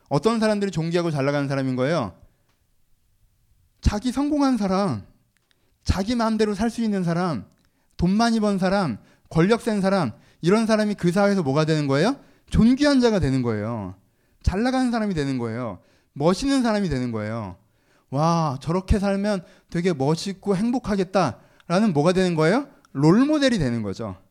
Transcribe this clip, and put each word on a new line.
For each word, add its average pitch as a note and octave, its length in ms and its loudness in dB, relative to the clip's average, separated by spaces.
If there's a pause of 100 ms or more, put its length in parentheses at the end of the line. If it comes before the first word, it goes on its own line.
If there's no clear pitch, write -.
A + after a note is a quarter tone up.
어떤 A3 320 0
사람들이 G#3 320 0
존귀하고 E3+ 400 -2
잘 C#3 120 -2
나가는 C#3+ 240 -2
사람인 C3+ 280 -2
거예요? B2+ 400 -2 (1700)
자기 G#3+ 280 -2
성공한 C#4+ 440 0
사람, F#3 480 -2 (800)
자기 G3 300 -2
마음대로 A3 400 0
살 A3 160 -2
수 A#3 120 -6
있는 G3+ 220 -2
사람, E3 400 -2 (540)
돈 E3+ 120 2
많이 A3+ 300 2
번 G3+ 180 0
사람, F3+ 380 0 (320)
권력 G3+ 320 2
센 G#3 220 -2
사람, F#3 300 0 (280)
이런 G#3+ 260 2
사람이 G#3+ 280 0
그 F3 180 0
사회에서 G3+ 300 2
뭐가 D3 240 0
되는 D3+ 200 0
거예요? D#3 300 2 (320)
존귀한 C4+ 520 4
자가 A3+ 180 4
되는 C3+ 240 0
거예요. G#2+ 520 -4 (480)
잘 F#3+ 200 -2
나가는 B3+ 280 0
사람이 G#3+ 240 -2
되는 C#3 240 -2
거예요. A#2 420 -6 (340)
멋있는 B3 480 2
사람이 G#3 260 0
되는 B2+ 240 -2
거예요. G#2+ 440 -8 (540)
"와, D#3 520 0
저렇게 F#3 360 0
살면 G3 460 -2 (260)
되게 F3 220 -2
멋있고 E3 640 -2
행복하겠다"라는 G3 1400 -2
뭐가 D3 200 2
되는 F3+ 220 2
거예요? F3 340 2 (240)
롤모델이 B3 680 4
되는 A#2+ 240 -2
거죠. G2+ 340 -8 (140)